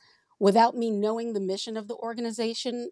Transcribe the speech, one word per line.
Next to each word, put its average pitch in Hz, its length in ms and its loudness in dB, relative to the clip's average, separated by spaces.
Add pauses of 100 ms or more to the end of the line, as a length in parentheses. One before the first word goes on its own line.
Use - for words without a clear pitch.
(400)
without 226 360 6
me 233 160 0
knowing 220 420 -2
the 208 60 -2
mission 196 380 -4
of 214 100 -8
the 226 80 -10
organization, 233 960 -4